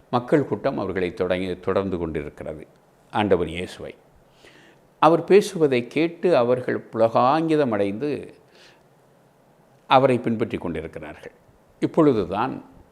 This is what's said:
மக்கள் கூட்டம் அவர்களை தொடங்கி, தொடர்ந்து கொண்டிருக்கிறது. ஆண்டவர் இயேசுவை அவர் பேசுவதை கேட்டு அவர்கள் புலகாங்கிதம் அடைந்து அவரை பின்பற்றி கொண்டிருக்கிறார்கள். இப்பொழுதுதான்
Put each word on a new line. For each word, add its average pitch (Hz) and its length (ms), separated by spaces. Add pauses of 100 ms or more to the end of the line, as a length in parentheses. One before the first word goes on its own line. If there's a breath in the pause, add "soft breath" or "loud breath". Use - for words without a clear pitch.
(100)
மக்கள் 127 360
கூட்டம் - 320
அவர்களை 92 360
தொடங்கி, 90 460
தொடர்ந்து 95 380
கொண்டிருக்கிறது. 78 680 (440)
ஆண்டவர் 95 380
இயேசுவை 82 460 (1040 soft breath)
அவர் 165 260
பேசுவதை 160 640
கேட்டு 170 500
அவர்கள் 123 560
புலகாங்கிதம் 131 800
அடைந்து 104 640 (1500 soft breath)
அவரை 131 320
பின்பற்றி 113 400
கொண்டிருக்கிறார்கள். 80 720 (480)
இப்பொழுதுதான் 120 840 (280)